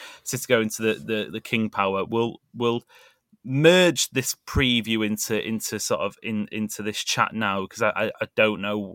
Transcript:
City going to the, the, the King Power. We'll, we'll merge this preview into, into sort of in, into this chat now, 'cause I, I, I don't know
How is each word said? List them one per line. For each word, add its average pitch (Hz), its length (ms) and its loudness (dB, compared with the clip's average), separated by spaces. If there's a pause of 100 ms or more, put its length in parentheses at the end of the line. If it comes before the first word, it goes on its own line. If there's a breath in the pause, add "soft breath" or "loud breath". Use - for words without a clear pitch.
(240 loud breath)
City - 260 -6
going 113 200 4
to - 120 -6
the, 110 140 2
the, 110 360 -4
the 107 100 -8
King 110 280 -2
Power. 98 360 0
We'll, 117 360 -2 (120)
we'll 120 300 -2 (600 soft breath)
merge 160 680 6
this - 260 -4 (100)
preview 113 580 2
into, 107 440 -2
into 110 320 -6
sort 90 220 -2
of 95 200 -4
in, 107 300 -4
into 107 320 -6
this 104 200 -4
chat - 300 0
now, 98 320 -2
'cause - 160 -8
I, 110 140 4
I, 107 160 -2 (100)
I 104 140 -4
don't 107 260 4
know 101 340 -4